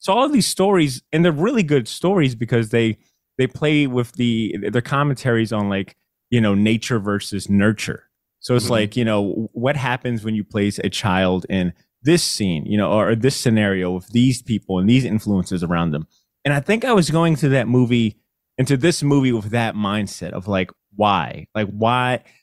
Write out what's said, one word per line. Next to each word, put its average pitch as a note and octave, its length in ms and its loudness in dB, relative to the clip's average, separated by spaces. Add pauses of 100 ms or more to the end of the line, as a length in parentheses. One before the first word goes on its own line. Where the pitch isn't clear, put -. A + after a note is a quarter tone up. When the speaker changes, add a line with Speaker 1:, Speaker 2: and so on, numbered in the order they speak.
Speaker 1:
So F#3+ 120 -2
all A#3+ 120 2
of D4+ 80 0
these A#3 160 2
stories, E3+ 540 0 (100)
and D#3+ 120 2
they're F3 80 4
really G#3 300 0
good C#3+ 260 2
stories E3 460 0
because A2+ 360 -2
they, A2+ 280 0 (400)
they C3 80 2
play D3+ 400 0
with B2 280 -2
the, A2+ 420 0 (160)
their A#2+ 100 0
commentaries B2+ 720 0
on, G#2 160 -2
like, G2 280 -4 (340)
you A#2+ 100 4
know, G#2 140 4
nature A2 440 2
versus G2+ 520 -4
nurture. G2+ 540 0 (360)
So B2 160 0
it's A2+ 80 0
Speaker 2:
Mm-hmm. B2 80 -2
Speaker 1:
like, G#2+ 240 0
you B2 80 2
know, G#2+ 480 -2
what C3 240 -2
happens B2 480 -4
when A2 100 -4
you G#2+ 80 -2
place G2+ 400 -2
a G2 80 -2
child F#2 580 0
in F2+ 240 -2 (300)
this E3 220 2
scene, F2 420 -2
you G#2 120 -2
know, F2+ 120 0
or G#2 240 2
this A#2+ 220 0
scenario G2 560 0
with F2+ 160 -8
these A#2+ 340 2
people F#2+ 360 -4
and F#2+ 120 2
these B2+ 140 4
influences F#2+ 580 -2
around E2+ 300 0
them? D#2 140 -6 (380)
And C#3 100 0
I C#3+ 60 0
think A3 240 -2
I B3+ 100 0
was F3 160 2
going E3 260 2
to C#3+ 140 0
that B2+ 180 2
movie, A#2+ 480 2 (420)
into C3+ 180 2
this D#3+ 260 0
movie C#3+ 300 2
with G#2 180 -4
that A2+ 240 -2
mindset G2+ 580 -4
of, F#2 160 -8
like, F#2+ 220 0 (240)
why? G2 600 0
Like, G#2+ 140 -2
why? A#2+ 520 0 (220)